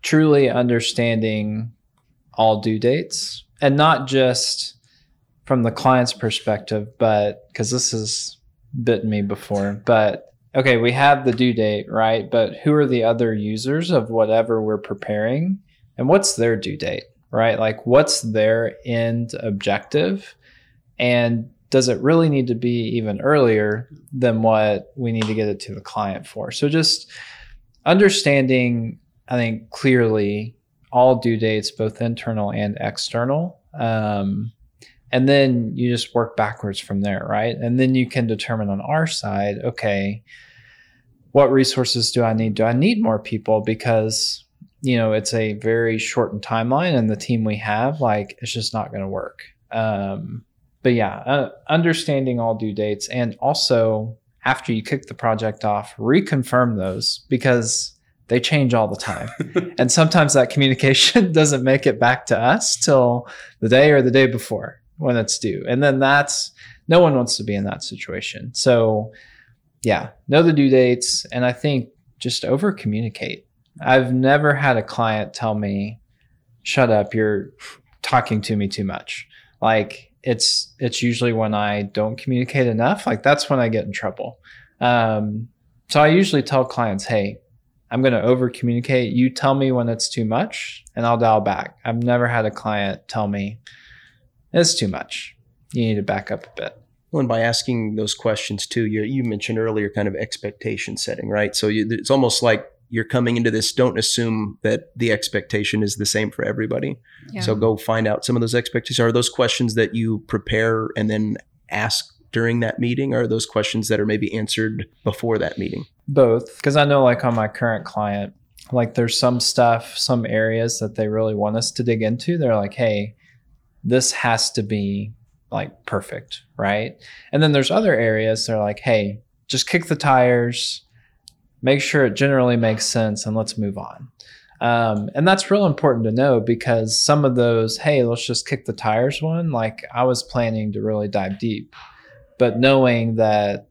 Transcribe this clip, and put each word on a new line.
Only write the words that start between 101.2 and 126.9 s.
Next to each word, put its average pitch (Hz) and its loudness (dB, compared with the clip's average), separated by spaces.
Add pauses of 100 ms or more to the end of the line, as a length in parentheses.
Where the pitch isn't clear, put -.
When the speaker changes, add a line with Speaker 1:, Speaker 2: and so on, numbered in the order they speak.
Speaker 3:
right? 104 -2
So 107 -2
you, 107 0
it's 117 -4
almost 135 2
like 113 2 (280)
you're 113 -2
coming 120 0
into 117 2
this, 110 -2
don't 123 2
assume 110 -2
that - -2
the 117 0
expectation 104 -2
is 101 -2
the 104 -4
same 107 -2
for - -6
everybody. 113 -4 (340)
Speaker 4:
Yeah. 214 -10
Speaker 3:
So 110 -2
go 110 0
find 113 -2
out - -4
some 123 0
of 120 0
those 113 -2
expectations. 120 -2
Are 117 4
those 120 2
questions 120 0
that 113 0
you 113 -2
prepare 110 -2
and 107 0
then 107 -2 (340)
ask 110 -4 (280)
during 117 0
that 113 -4
meeting? 127 -2
Or 120 0
are 117 -2
those 110 -2
questions 110 -2
that 107 0
are 104 0
maybe 107 -2
answered 110 -4 (180)
before 110 -2
that - -4
meeting? - -8 (240)
Speaker 1:
Both, 123 2
'cause 143 0
I 147 4
know, 143 4
like, 123 2
on 120 0
my 110 0
current 110 -4
client, 101 -6 (380)
like, 120 0
there's 117 0
some 123 2
stuff, 117 0
some 120 -2
areas 113 0
that 110 -6
they 110 -2
really 110 0
want 104 -2
us 113 -2
to 127 -6
dig 113 0
into. 123 -2
They're 123 2
like, 101 -4
"Hey, 110 -2 (720)
this 123 2
has 117 0
to 117 -2
be, 101 -4 (400)
like, - -8
perfect," - -8 (140)
right? 104 -4 (360)